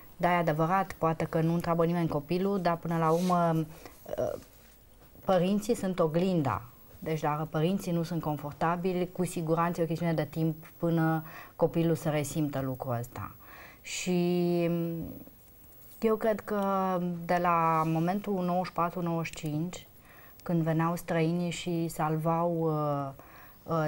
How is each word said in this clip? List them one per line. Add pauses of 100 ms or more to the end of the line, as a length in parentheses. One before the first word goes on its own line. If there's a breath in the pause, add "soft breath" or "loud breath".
(180 loud breath)
da,
e
adevărat,
poate
că
nu
întreabă
nimeni
copilul,
dar
până
la
urmă, (680 loud breath)
uh, (840)
părinții
sunt
oglinda. (380)
Deci
dacă
părinții
nu
sunt
confortabili,
cu
siguranță
e
o
chestiune
de
timp (120)
până (320 loud breath)
copilul
să
resimtă
lucrul
ăsta. (500 loud breath)
Și, (580)
um, (1080)
eu
cred
că (640)
de
la
momentul
nouăzeci
și
patru,
nouăzeci
și (160)
cinci, (560 loud breath)
când
veneau
străinii
și
salvau,
uh,
uh,